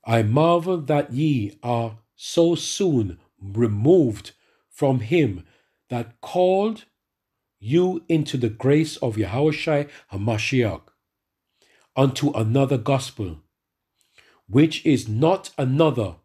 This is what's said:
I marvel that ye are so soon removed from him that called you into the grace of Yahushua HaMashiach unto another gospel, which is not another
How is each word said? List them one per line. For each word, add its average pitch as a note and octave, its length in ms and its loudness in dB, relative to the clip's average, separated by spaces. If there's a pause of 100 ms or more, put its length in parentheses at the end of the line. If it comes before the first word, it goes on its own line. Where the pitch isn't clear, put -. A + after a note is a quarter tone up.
I A2+ 180 2
marvel E3+ 600 2
that D3 320 -2
ye C3 500 -2
are A#2 360 -4 (160)
so E3+ 380 0
soon C3 640 -2 (220)
removed A2 960 0 (360)
from C3+ 300 0
him G#2+ 480 -2 (420)
that A#2 320 -10
called F#3+ 640 -2 (760)
you F3 480 0
into D#3 300 -2
the A#2 120 0
grace D3 480 0
of A2+ 180 -4
Yahushua C#3+ 760 -2 (220)
HaMashiach G#2+ 720 -2 (1120)
unto C#3 380 2
another C3 440 0
gospel, G#2+ 640 -4 (1040)
which D3+ 380 2
is B2 220 2
not D#3 500 0
another B2+ 680 0